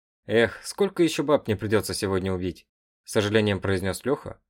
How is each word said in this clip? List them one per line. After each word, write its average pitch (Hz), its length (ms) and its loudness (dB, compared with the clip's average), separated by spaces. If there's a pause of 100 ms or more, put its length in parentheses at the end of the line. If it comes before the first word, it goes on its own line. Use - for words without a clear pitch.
(260)
«Эх, 107 380 2
сколько - 380 -2
еще 160 220 0
баб 139 240 2
мне 107 80 0
придется 101 360 0
сегодня 95 400 -2
убить!» 90 360 -6 (420)
с - 20 -14
сожалением 104 480 2
произнес 95 440 -2
Леха, 120 460 -4